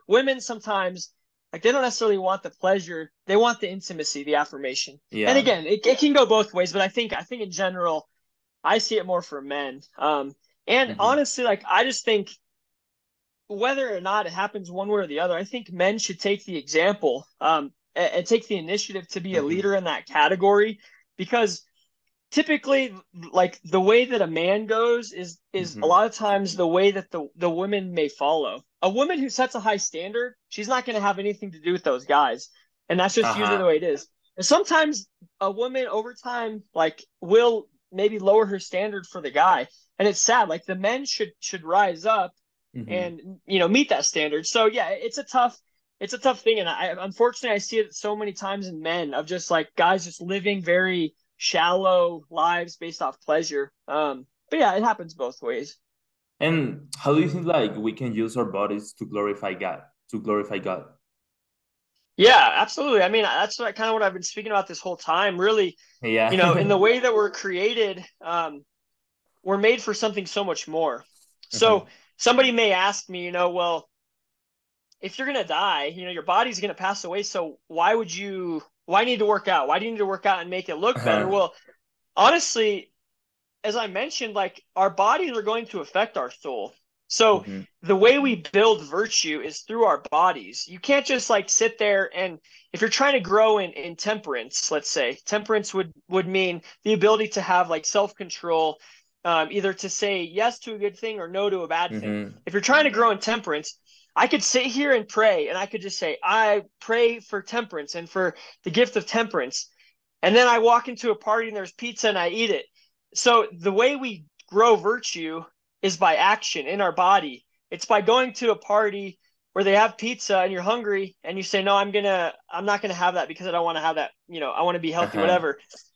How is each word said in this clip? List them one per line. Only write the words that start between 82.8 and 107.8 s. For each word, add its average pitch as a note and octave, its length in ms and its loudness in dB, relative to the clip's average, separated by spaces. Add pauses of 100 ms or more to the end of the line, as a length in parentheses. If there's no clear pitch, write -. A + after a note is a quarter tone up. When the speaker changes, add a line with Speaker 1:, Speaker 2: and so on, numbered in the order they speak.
Speaker 1:
as G#3+ 140 -4
I A3+ 120 -4
mentioned, A3 460 -6
like, F#3+ 280 -4 (120)
our F#3+ 160 2
bodies B3+ 460 0
are A3 60 -4
going A3+ 240 -4
to F#3+ 140 -10
affect G3 360 -2
our B2+ 140 -4
soul. A#2+ 420 -10 (360)
So A3 320 4
Speaker 2:
Mm-hmm. G2 200 -12 (220)
Speaker 1:
the F#3 140 2
way A#3+ 220 8
we C4 180 0 (160)
build G#3 300 4
virtue D#3 580 -4
is D3+ 200 -10
through A3+ 240 0
our D#3 260 2
bodies. D3 560 -2
You F3 140 -20
can't C#4 260 0
just, B3+ 240 -2
like, G3+ 180 2
sit A3 300 0
there G3 380 0
and, F3+ 240 -6 (320)
if F3 80 -6
you're A3 100 0
trying C#4 220 2
to B3+ 80 2
grow G#3 380 4
in, F#3 140 -4
in E3 220 -12
temperance, D#3+ 760 -6
let's D3+ 180 -4
say, C3 340 -2
temperance G#3 480 -2
would, F#3 200 -4 (160)
would F#3 180 0
mean F#3 360 -2 (200)
the G#3+ 120 2
ability G#3+ 340 4
to G#3+ 120 -4
have, F3+ 300 2
like, D#3 160 -4
self-control, E3+ 920 -2 (460)
um, E3 280 2
either G3 200 -2
to F#3+ 160 -10
say G3 340 -2
yes G3+ 380 -2
to A3+ 140 -12
a G#3 40 -12
good G3 200 -4
thing A3 220 -8
or E3+ 80 -10
no G3 220 -2
to F#3+ 100 -2
a E3 80 -8
bad E3+ 220 -2
thing. G#2+ 120 -8
Speaker 2:
Mm-hmm. G#2 340 -8 (100)
Speaker 1:
If E3+ 60 -12
you're G3+ 80 0
trying D4 240 4
to C#4 60 4
grow A3 200 2
in G3+ 80 -2
temperance, F#3 600 -6 (360)
I A3+ 140 2
could C4 140 0
sit B3+ 240 0
here C4+ 260 0
and G#3+ 160 0
pray, G3+ 400 2
and F3+ 100 -4
I G3 80 -4
could G3 160 -10
just G3 160 -10
say, E3 240 -4
"I G#3 400 2 (180)
pray A#3 400 2
for G3+ 220 -8
temperance F#3+ 540 -8